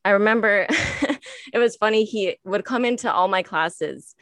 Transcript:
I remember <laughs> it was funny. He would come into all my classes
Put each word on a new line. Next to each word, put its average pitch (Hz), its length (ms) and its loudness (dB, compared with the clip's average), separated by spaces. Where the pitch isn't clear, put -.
I 196 60 2
remember 208 580 2
<laughs> - 840 -4
it 233 60 0
was 233 180 2
funny. 220 280 4
He 208 400 -4
would 190 200 -2
come 247 200 -2
into 240 280 -2
all 180 160 2
my 190 160 0
classes 156 760 -6